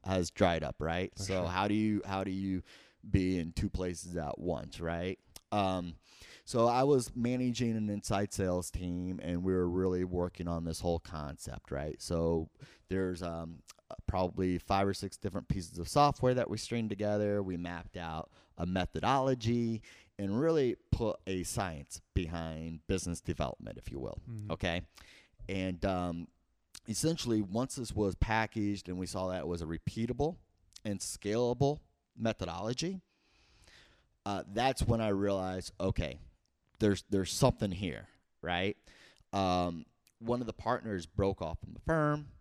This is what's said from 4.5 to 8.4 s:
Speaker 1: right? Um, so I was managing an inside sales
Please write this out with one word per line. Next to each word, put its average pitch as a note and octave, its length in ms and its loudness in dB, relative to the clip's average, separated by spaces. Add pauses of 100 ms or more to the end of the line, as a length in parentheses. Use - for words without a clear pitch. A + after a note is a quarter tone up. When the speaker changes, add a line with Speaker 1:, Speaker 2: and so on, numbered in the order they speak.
Speaker 1:
right? E2+ 360 -2 (360)
Um, F#2 420 0 (480)
so A#2 240 4
I B2 160 6
was C#3 320 6
managing A#2+ 600 2
an G#2+ 120 0
inside G#2 440 0
sales F2+ 380 2